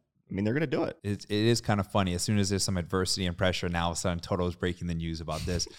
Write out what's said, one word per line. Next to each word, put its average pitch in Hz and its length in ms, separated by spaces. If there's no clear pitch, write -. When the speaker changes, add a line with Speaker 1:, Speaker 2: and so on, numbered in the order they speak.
Speaker 1:
I - 40
mean, 95 100
they're 110 100
gonna 156 120
do 175 180
it. - 180
Speaker 2:
It's, 101 240
it - 60
is 113 280
kinda 101 240
funny. 92 300
As 87 80
soon 107 160
as 98 120
there's 98 140
some 98 120
adversity 92 500
and 85 100
pressure, 92 320
now 87 180
all 87 60
of - 40
a - 40
sudden 87 200
Toto's 90 360
breaking 87 320
the 85 60
news 82 260
about 78 260
this. 87 200